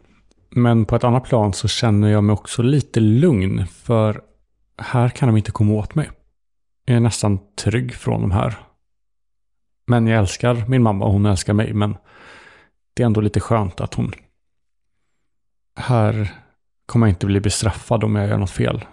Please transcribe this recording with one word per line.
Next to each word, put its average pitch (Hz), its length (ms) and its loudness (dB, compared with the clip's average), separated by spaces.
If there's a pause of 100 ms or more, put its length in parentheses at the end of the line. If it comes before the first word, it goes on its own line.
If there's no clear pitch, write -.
(500)
Men 117 360 2
på 120 100 -2
ett 117 80 0
annat 123 200 2
plan 104 300 0
så - 140 -4
känner 104 400 2
jag 104 160 2
mig 104 100 2
också - 280 -4
lite 131 380 0
lugn, 110 680 2
för 110 540 -2 (560)
här 123 320 0
kan - 180 -2
de 110 100 4
inte 104 140 -2
komma 107 220 2
åt 107 220 -4
mig. 151 160 -4 (760)
Jag 120 100 2
är 117 40 4
nästan 107 400 0 (160)
trygg 123 400 -4
från - 260 -4
de 107 100 -2
här. - 240 -2 (1300)
Men 117 200 2
jag 113 120 2
älskar 117 480 -2
min 127 160 2
mamma 104 220 0
och 107 60 2
hon 101 140 2
älskar 104 280 0
mig, 110 200 0
men 104 240 -2 (960)
det 127 100 -2
är - 20 2
ändå 107 160 2
lite 104 180 0
skönt 107 420 -2
att - 120 -6
hon... 113 200 -4 (1600)
Här 107 560 0 (540)
kommer 117 220 2
jag 101 40 4
inte 92 140 -2
bli 98 160 2
bestraffad 107 640 -2
om 107 120 0
jag 101 120 -2
gör 107 100 -2
något 101 140 -2
fel. 117 420 -4